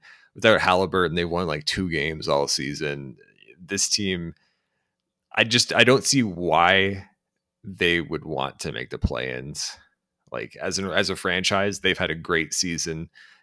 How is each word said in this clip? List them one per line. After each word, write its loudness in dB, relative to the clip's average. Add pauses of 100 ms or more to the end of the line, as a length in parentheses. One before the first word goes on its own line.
(360)
Without 6
Halliburton, 2
they've 0
won, -2
like, -6
two -4
games -4
all 2
season. -6 (420)
This -4
team, -4 (1000)
I 2
just, 2
I 6
don't 6
see 4
why 4 (560)
they 0
would -6
want -6
to -8
make -10
the -10
play-ins. -6 (560)
Like, -10
as -4
an, -6
as 0
a -2
franchise, 0
they've 0
had -2
a -2
great -2
season. -4 (340)